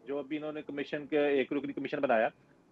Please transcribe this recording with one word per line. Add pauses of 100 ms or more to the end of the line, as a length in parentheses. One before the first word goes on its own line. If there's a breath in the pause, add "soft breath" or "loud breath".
जो
अभी
इन्होंने
commission
के,
एक
रुकनी
commission
बनाया, (400)